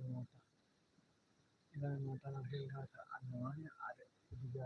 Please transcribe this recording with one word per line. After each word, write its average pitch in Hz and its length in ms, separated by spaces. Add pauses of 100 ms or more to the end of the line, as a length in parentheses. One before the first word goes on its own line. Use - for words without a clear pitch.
নটা। 123 340 (1300)
এখানে 143 320
নটা 135 260
নারকেল 135 420
গাছ 139 180 (220)
আর - 80 (120)
নয়, 131 280 (220)
আর 123 120 (340)
এদিকে 127 360